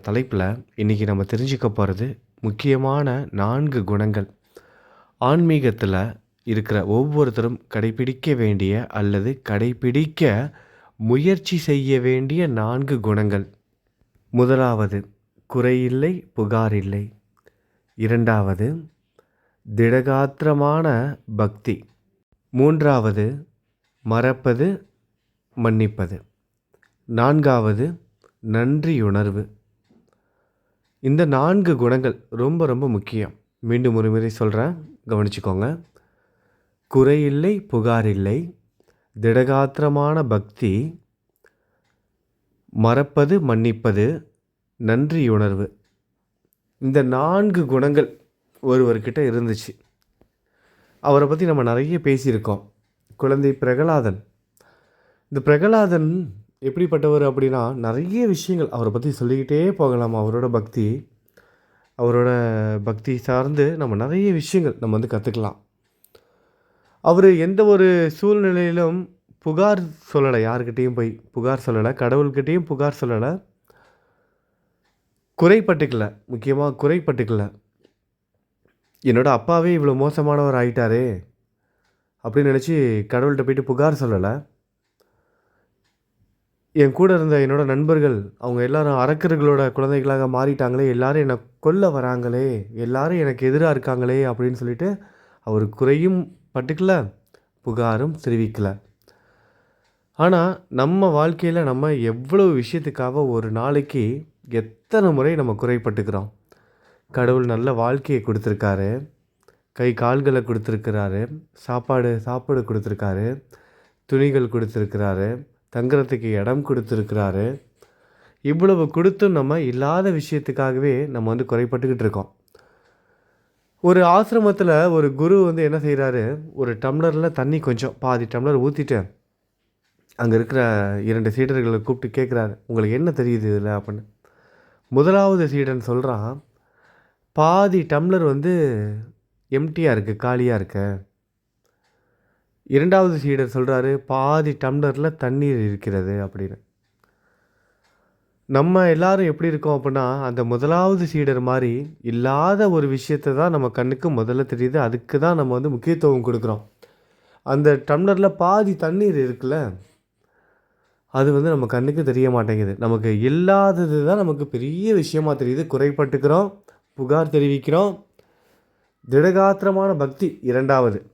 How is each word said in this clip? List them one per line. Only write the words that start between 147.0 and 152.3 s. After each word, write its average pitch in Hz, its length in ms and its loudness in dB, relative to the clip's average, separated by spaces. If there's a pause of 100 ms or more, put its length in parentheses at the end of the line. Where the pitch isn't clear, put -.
நம்ம 175 440 4
எல்லாரும் 185 360 2
எப்படி 165 240 -2
இருக்கோம் 147 340 -2
அப்படின்னா, 135 380 -2
அந்த 123 220 -4
முதலாவது 170 600 0
சீடர் 143 340 0
மாதிரி 127 640 -2
இல்லாத 143 680 0